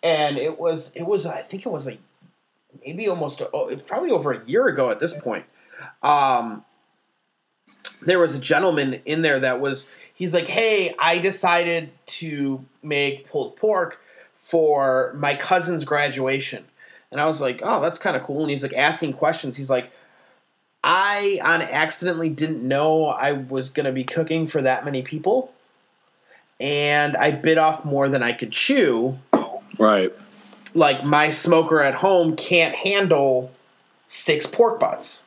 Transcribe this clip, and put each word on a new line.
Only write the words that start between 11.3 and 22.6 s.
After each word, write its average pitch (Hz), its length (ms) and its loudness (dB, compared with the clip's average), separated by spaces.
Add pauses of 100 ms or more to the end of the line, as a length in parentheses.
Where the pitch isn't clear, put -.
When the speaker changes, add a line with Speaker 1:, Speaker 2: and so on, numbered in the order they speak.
Speaker 1:
to 139 580 -6 (180)
make 143 480 -4
pulled - 260 -4
pork 190 420 0 (360)
for 139 840 2
my 143 180 0
cousin's 170 500 0
graduation." 135 800 -2 (460)
And 139 100 -6
I 147 60 2
was 151 140 -2
like, 123 220 -2
"Oh, 208 180 0
that's 170 180 -2
kinda 151 220 -2
cool." 143 220 -4
And 147 80 -2
he's, 139 120 -4
like, 139 120 -6
asking 147 400 0
questions. 147 420 -2
He's 135 140 -8
like, 123 200 -2 (920)
"I, 202 600 0
on 165 200 2
accidentally, 160 680 -2
didn't 151 380 -4